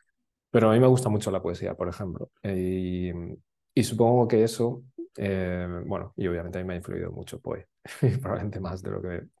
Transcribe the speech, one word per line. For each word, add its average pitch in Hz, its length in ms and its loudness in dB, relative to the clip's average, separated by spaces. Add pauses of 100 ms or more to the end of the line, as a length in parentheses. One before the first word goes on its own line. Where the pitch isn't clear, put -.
(500)
pero 110 200 8
a 107 40 6
mí 117 60 6
me 127 80 8
gusta 127 220 6
mucho 107 200 -2
la 95 120 -2
poesía, 87 320 -4
por 90 140 -4
ejemplo. 87 420 -8 (140)
Y, 92 680 -2 (640)
y 120 100 4
supongo 117 440 4
que 110 160 6
eso, 120 400 -2 (320)
eh, 90 500 -2 (200)
bueno, 90 300 -6
y 98 120 -4
obviamente 87 300 -4
a 90 40 -6
mí 92 60 -6
me 92 60 -6
ha 87 40 -6
influido 87 340 -8
mucho 87 280 -12
Poe, - 280 -10 (160)
<laughs> - 180 -6
y 120 160 4
probablemente 101 420 -4
más 92 220 -8
de 98 80 -8
lo 95 120 -6
que, 92 60 -6
de 87 200 -10 (120)